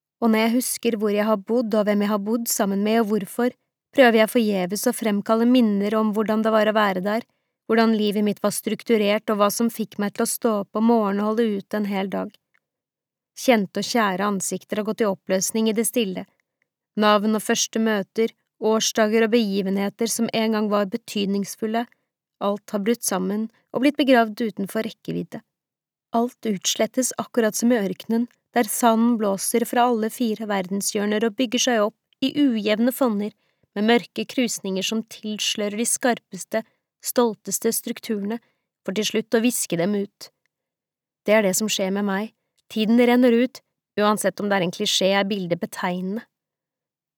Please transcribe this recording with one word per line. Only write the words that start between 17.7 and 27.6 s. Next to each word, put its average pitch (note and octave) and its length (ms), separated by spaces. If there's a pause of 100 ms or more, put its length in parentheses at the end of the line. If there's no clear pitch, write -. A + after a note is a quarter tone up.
møter, A3 520 (300)
årsdager A3 600
og G#3 60
begivenheter G3+ 800
som A#3 220
en A3 220
gang G#3+ 160
var G#3 220
betydningsfulle, G#3+ 920 (580)
alt G3+ 300
har G#3 100
brutt A#3 220
sammen G3 420 (240)
og A#3 120
blitt D4 140
begravd A#3 420
utenfor A3 460
rekkevidde. F3 540 (760)
Alt A#3+ 320
utslettes A3 720
akkurat A3 400
som A#3 140